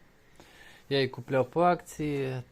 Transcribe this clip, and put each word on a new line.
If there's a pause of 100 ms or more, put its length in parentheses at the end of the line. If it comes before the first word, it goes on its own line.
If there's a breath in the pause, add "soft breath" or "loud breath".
(880 loud breath)
Я
її
купляв
по
акції,